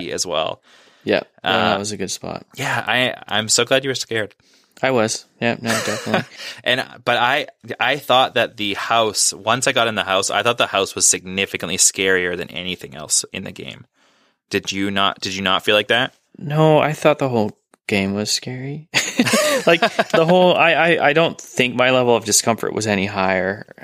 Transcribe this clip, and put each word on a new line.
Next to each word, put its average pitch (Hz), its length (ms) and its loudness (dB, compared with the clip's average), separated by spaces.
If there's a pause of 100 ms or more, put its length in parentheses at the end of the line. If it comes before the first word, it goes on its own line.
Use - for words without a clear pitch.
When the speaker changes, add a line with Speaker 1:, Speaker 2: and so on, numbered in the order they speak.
(140)
Speaker 1:
as 90 120 -4
well. 78 360 -4 (420)
Speaker 2:
Yeah. 104 180 0 (220)
Yeah, - 60 -2
Speaker 1:
Uh, 92 220 2
Speaker 2:
that 87 80 0
was 104 120 -6
a 101 60 -8
good 95 140 -6
spot. 87 340 -12 (100)
Speaker 1:
Yeah, 123 320 -4
I, 123 280 0 (120)
I'm 107 220 -2
so 120 160 2
glad 135 180 0
you 139 60 -4
were 127 60 -4
scared. 110 400 -6 (480)
Speaker 2:
I 131 80 2
was. 113 340 0 (140)
Yeah, 117 220 -2
no, 113 80 -4
definitely. 110 580 -2 (180)
Speaker 1:
<laughs> - 180 -16
And, 127 200 0 (220)
but 120 120 2
I, 127 300 0 (320)
I 131 180 0
thought 127 380 2
that 113 220 0
the 104 180 -4
house, 113 580 0
once 110 340 -2
I 135 60 0
got 117 140 2
in 110 80 -4
the 95 80 -2
house, 95 280 0
I 104 120 0
thought 120 140 0
the 117 100 0
house 98 280 -2
was 92 120 2
significantly 92 680 -4
scarier 92 580 0
than 87 140 -8
anything 87 460 -10
else - 360 -4
in 95 120 -10
the 95 80 -12
game. - 340 -16 (640)
Did 95 220 -4
you 98 200 -2
not, 98 300 0
did 95 140 -6
you 98 80 -6
not 92 200 0
feel 107 120 2
like 104 140 2
that? 120 240 0 (240)
Speaker 2:
No, 151 420 4
I 143 140 2
thought 151 260 2
the 135 100 0
whole 110 280 0 (300)
game 98 260 0
was 104 180 -4
scary. 135 640 -8
<laughs> - 60 0 (680)
Like, 170 140 4
the 185 460 2
whole, 180 280 6
I, 165 160 4
I, 160 380 2
I 147 40 2
don't 160 260 2
think 123 360 -2
my 127 160 4
level 123 240 6
of 110 100 0
discomfort - 480 0
was 107 140 -2
any 98 180 2
higher. 95 640 -2 (160)